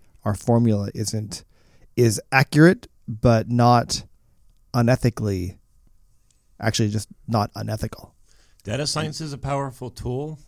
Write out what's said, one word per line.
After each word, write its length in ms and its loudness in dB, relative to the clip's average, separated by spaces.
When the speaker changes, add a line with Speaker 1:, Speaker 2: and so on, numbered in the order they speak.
Speaker 1:
our 80 0
formula 600 0
isn't, 480 -8
is 240 2
accurate, 560 4
but 400 2
not 560 2
unethically, 840 0
actually 300 -2
just 200 -6
not 260 -2
unethical? 600 -10
Speaker 2:
Data 220 -6
science 340 -6
is 140 -10
a 40 -12
powerful 520 -6
tool. 580 -8